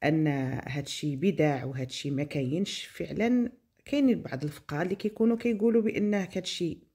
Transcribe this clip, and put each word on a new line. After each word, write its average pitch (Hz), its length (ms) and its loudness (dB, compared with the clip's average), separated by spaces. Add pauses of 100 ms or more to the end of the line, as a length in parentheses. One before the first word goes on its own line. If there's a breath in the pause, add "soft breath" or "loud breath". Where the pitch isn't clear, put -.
ان 156 220 4 (400)
هادشي 143 500 -4
بدع 151 480 2
وهادشي 131 460 -6
ما 143 140 0
كاينش. 147 600 -4
فعلا 233 680 0 (320)
كاينين 269 380 4
بعض 135 220 -6
الفقهاء 147 380 -4
اللي 185 120 -2
كيكونوا 226 420 2
كيقولوا 226 460 2
بان 208 320 0
هادشي 180 640 -4 (160)